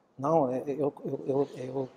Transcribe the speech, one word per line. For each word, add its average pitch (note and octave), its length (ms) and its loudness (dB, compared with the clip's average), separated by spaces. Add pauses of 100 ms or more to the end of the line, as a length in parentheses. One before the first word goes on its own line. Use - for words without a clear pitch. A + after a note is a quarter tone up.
(200)
Não, C#3+ 320 4
é, B2+ 160 0
eu, C#3+ 260 0 (100)
eu, C3+ 220 -4
eu, C#3 220 2 (100)
eu C3 400 -4